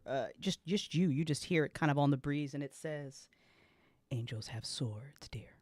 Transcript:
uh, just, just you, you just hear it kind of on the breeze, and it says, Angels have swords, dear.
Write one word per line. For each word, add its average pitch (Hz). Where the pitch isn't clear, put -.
uh, 131
just, 180
just 196
you, 175
you 147
just 151
hear 165
it -
kind 156
of 143
on 143
the 143
breeze, 143
and 143
it 139
says, 147
Angels 117
have 113
swords, 123
dear. -